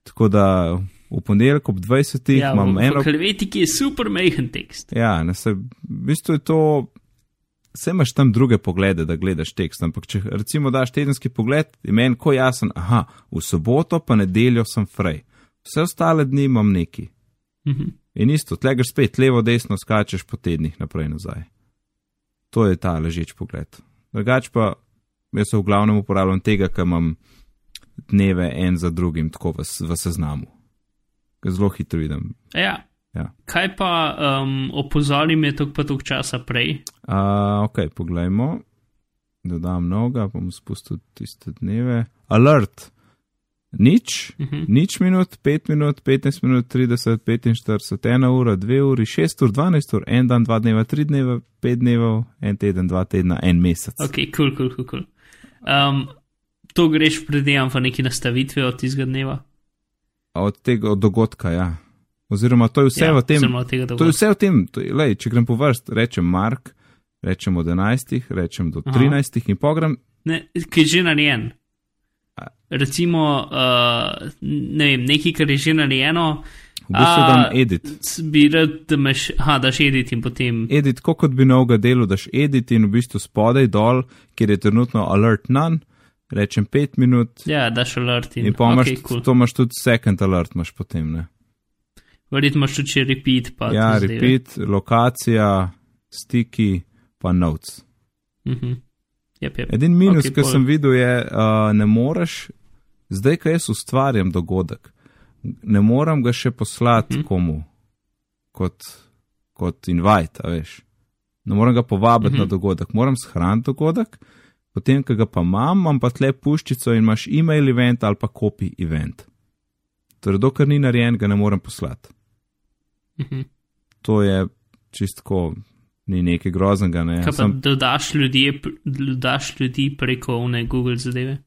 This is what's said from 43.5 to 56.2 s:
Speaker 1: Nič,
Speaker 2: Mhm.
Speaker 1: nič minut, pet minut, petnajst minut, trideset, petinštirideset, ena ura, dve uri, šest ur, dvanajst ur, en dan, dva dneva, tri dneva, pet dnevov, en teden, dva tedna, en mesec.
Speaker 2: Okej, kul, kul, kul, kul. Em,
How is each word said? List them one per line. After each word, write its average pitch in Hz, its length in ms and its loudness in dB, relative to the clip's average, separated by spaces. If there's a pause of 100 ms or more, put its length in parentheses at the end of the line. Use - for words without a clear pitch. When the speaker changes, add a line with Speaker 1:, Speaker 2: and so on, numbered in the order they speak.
Speaker 1:
Nič, - 600 2
Speaker 2:
Mhm. 147 300 -8
Speaker 1:
nič 147 320 2
minut, 185 400 0
pet 147 320 -2
minut, 147 320 -2
petnajst 135 400 0
minut, 127 260 2
trideset, 120 540 0
petinštirideset, 113 840 -2
ena 127 240 2
ura, 120 260 2
dve 110 240 0
uri, 131 240 2
šest - 380 -2
ur, 123 80 4
dvanajst 151 420 0
ur, 107 120 -2
en 127 220 0
dan, 120 160 2
dva 113 140 0
dneva, 110 280 2
tri 151 200 -2
dneva, 131 360 -2 (160)
pet 123 200 -2
dnevov, 117 480 2 (140)
en 104 180 -4
teden, 92 300 0
dva 92 180 0
tedna, 90 340 0
en 87 220 2
mesec. 87 380 0
Speaker 2:
Okej, 143 320 -4
kul, 139 240 0
kul, 127 160 -4
kul, 127 160 -10
kul. - 180 -10 (560)
Em, 139 460 0 (640)